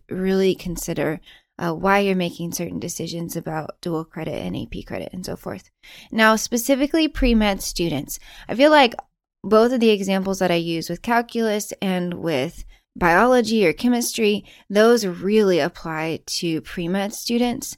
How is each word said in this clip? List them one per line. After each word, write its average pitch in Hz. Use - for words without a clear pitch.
really 190
consider, 165
uh, 170
why 190
you're 196
making 170
certain 175
decisions 165
about 160
dual 160
credit 160
and 90
A -
P -
credit -
and 185
so -
forth. -
Now, 220
specifically 277
pre-med 214
students, 160
I -
feel 277
like 277
both 220
of 254
the 226
examples 190
that 180
I 175
use 165
with 175
calculus 233
and 180
with 160
biology 220
or 151
chemistry, 233
those 220
really 185
apply 160
to 160
pre-med 190
students. 240